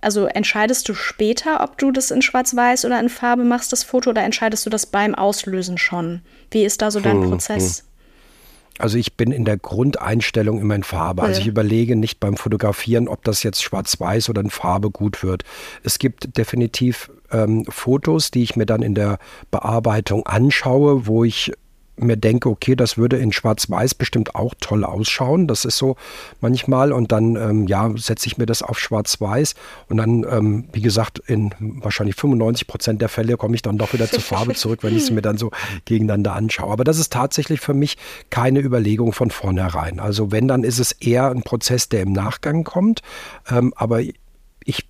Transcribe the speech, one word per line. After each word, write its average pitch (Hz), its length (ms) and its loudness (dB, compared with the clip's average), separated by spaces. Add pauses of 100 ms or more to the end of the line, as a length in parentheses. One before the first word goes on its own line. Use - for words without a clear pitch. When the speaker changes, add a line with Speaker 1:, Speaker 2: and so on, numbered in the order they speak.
Speaker 1:
also 208 240 2
entscheidest 214 640 0
du 202 40 -2
später, 247 680 0
ob - 140 -8
du 269 120 4
das 262 200 0
in 262 100 0
schwarz-weiß 254 640 2
oder 240 160 0
in 233 80 2
Farbe 240 360 0
machst, 240 280 2
das 247 100 -2
Foto, 254 280 0
oder 220 140 0
entscheidest 220 420 -2
du 208 40 -4
das 214 140 -2
beim 208 300 0
Auslösen 185 640 -2
schon? 170 420 -2 (300)
Wie 214 140 4
ist 208 180 0
da 214 80 2
so 208 100 -2
dein 107 220 2
Speaker 2:
Hm, 92 80 2
Speaker 1:
Prozess? 92 480 -2
Speaker 2:
hm. - 60 -18 (960)
Also 110 180 0
ich 120 160 -2
bin 117 180 0
in 131 140 0
der 104 140 0
Grundeinstellung 110 1000 0
immer 104 160 0
in 98 100 -2
Farbe. 90 360 -2
Also 98 140 2
Speaker 1:
Ja. 95 60 0
Speaker 2:
ich 98 80 -2
überlege 113 480 2
nicht 110 220 0
beim 101 200 0
Fotografieren, 110 720 0
ob - 160 -6
das 107 180 0
jetzt 104 200 -2
schwarz-weiß 95 680 -2
oder 104 100 0
in 101 80 -2
Farbe 98 400 0
gut 101 340 -4
wird. 92 220 -2 (380)
Es - 160 -4
gibt - 400 -2
definitiv, 120 720 -2 (200)
ähm, 110 380 0
Fotos, 151 640 0
die 123 120 2
ich - 140 -2
mir 113 80 2
dann 110 160 0
in 113 140 0
der 104 240 0 (320)
Bearbeitung 110 760 0
anschaue, 135 840 4
wo 113 180 4
ich - 280 0 (500)
mir 117 140 4
denke, 113 320 2
okay, 123 280 2
das 123 200 2
würde 120 220 2
in 120 120 2
Schwarz-Weiß 110 640 -2
bestimmt - 400 -2
auch 113 240 -4
toll 107 260 -2
ausschauen. 131 640 0
Das 123 200 0
ist 113 100 0
so 131 200 0 (440)
manchmal. 131 540 2
Und 120 180 2
dann, 113 240 4
ähm, 107 300 2
ja, 104 280 2
setze 113 320 -4
ich - 120 -6
mir 117 80 0
das 113 160 -2
auf - 160 -6
Schwarz-Weiß. 107 760 -2 (360)
Und 110 80 2
dann, 113 260 4
ähm, 107 480 0
wie 110 80 -2
gesagt, 107 460 0
in 107 320 0
wahrscheinlich 107 580 -4
fünfundneunzig 120 520 2
Prozent 110 340 -2
der 113 80 0
Fälle 117 260 0
komme 117 180 0
ich 113 60 -2
dann 104 160 -2
doch 107 160 -2
wieder 113 180 0
zur 110 120 -2
Farbe 110 320 -2
zurück, - 280 -4
wenn 110 140 0
ich - 60 2
es 269 80 0
mir 110 100 2
dann 104 160 -2
so 110 140 -4 (340)
gegeneinander 104 480 2
anschaue. 101 400 -4
Aber 113 120 0
das 156 120 2
ist 160 160 -2
tatsächlich 139 480 -2
für 143 140 -2
mich 143 240 0 (320)
keine 131 300 2
Überlegung 113 520 2
von 113 180 0
vornherein. 87 720 -2
Also 104 320 0
wenn, 113 160 2
dann 127 160 2
ist 117 140 0
es 123 140 0
eher 123 360 2
ein 127 140 -2
Prozess, - 480 -2
der 107 100 2
im 95 120 0
Nachgang 123 520 -2
kommt. 208 380 0 (480)
Ähm, 123 260 2
aber 113 240 0 (640)
ich - 260 -6